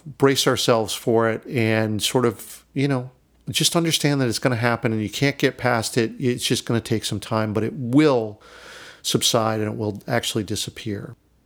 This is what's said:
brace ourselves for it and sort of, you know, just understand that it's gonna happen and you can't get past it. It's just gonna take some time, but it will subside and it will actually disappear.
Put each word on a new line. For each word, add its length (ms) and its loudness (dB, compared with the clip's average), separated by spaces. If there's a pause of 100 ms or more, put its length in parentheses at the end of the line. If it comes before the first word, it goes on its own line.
brace 420 2
ourselves 460 2
for 360 2
it 180 -4
and 540 0
sort 240 2
of, 380 -4 (100)
you 140 0
know, 240 -2 (380)
just 260 0
understand 460 2
that 80 2
it's 100 -2
gonna 160 2
happen 380 0
and 80 -2
you 80 -4
can't 280 0
get 200 0
past 400 0
it. 200 0
It's 280 -2
just 200 0
gonna 140 0
take 240 -2
some 160 -4
time, 320 -2
but 120 0
it 100 -4
will 680 2 (600)
subside 580 2
and 140 -2
it 40 -6
will 300 -4
actually 380 -2
disappear. 720 -8 (280)